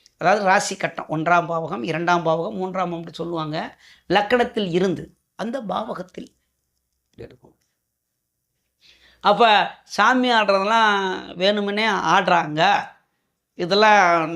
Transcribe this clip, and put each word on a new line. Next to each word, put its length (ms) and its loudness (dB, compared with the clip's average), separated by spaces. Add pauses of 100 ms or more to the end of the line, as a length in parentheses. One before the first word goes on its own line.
(200)
அதாவது 240 2
ராசி 320 0
கட்டம், 380 -8
ஒன்றாம் 360 0
பாவகம், 400 -6
இரண்டாம் 360 -2
பாவகம், 340 -2
மூன்றாம் 300 -6
பாவம் 120 -8
அப்படி 180 -16
சொல்லுவாங்க. 380 -6 (520)
லக்கணத்தில் 680 -2
இருந்து 260 -2 (380)
அந்த 200 -8
பாவகத்தில் 680 -10 (720)
இப்படி 240 -20
எடுக்கணும். 340 -20 (1600)
அப்ப 200 6 (500)
சாமி 380 2
ஆடுறதெல்லாம் 680 2 (400)
வேணுமனே 480 0 (280)
ஆடுறாங்க, 480 2 (960)
இதெல்லாம் 760 4